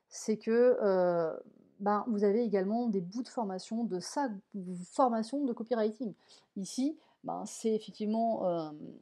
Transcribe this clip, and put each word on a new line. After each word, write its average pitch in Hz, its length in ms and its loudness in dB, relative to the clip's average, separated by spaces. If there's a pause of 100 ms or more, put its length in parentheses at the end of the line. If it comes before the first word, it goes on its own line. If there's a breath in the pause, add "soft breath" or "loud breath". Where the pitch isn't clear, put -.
c'est - 300 -4
que, 240 440 4
heu, 180 600 2 (380)
ben, 202 260 2
vous 208 180 2
avez 208 180 6
également 208 440 2
des 196 140 2
bouts 190 220 -6
de - 60 -10
formation, 220 560 -4
de 185 160 -2
sa 269 300 -2 (640)
formation 240 520 0
de 240 80 0
copywriting. 220 640 -2 (420 soft breath)
Ici, 254 400 -4 (280 loud breath)
ben, 175 200 -6
c'est 220 300 -2
effectivement, 208 960 0
hem, 151 80 -14 (240)